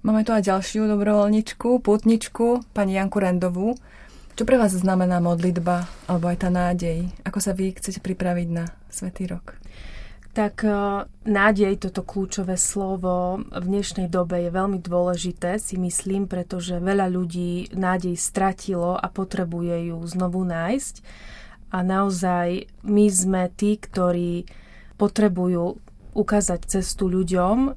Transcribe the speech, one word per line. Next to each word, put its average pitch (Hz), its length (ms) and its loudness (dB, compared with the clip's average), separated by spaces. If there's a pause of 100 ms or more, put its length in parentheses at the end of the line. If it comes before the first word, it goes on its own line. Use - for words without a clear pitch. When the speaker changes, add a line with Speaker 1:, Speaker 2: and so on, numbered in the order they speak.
Speaker 1:
Máme 214 200 4
tu 226 80 0
aj 214 160 4
ďalšiu 196 400 0
dobrovoľničku, 214 960 2
pútničku, 226 880 2
pani 190 260 0
Janku 196 220 0
Rendovú. 185 560 0 (640)
Čo 226 80 0
pre 254 80 8
vás 220 160 6
znamená 180 480 4
modlitba, 175 720 2 (160)
alebo 175 240 0
aj 180 160 0
tá - 80 2
nádej? 175 560 0 (160)
Ako 190 160 -4
sa 202 80 0
vy 185 240 -2
chcete - 240 -8
pripraviť 180 560 -2
na 170 160 -4 (160)
Svätý 185 400 -8
rok? - 320 -12 (800)
Speaker 2:
Tak, 208 240 -2
e, 214 80 2 (560)
nádej, 202 560 4
toto 185 240 -6
kľúčové 190 480 -4
slovo 185 960 -2
v 180 160 -6
dnešnej 196 400 -2
dobe 175 400 0
je 170 80 -4
veľmi 190 240 0
dôležité, 175 800 -2
si - 160 -8
myslím, 190 560 -2
pretože 175 480 -6
veľa 190 320 2
ľudí 175 640 -4
nádej 180 400 0
stratilo 185 800 -2
a - 160 -4
potrebuje 170 800 -4
ju 165 160 -8
znovu 180 400 -2
nájsť. 175 480 -2 (800)
A 185 80 0
naozaj 180 880 0 (160)
my 208 240 6
sme 185 400 2
tí, 208 240 0
ktorí 175 720 -2 (480)
potrebujú 180 880 2 (320)
ukázať 202 640 0
cestu 185 320 0
ľuďom 185 680 2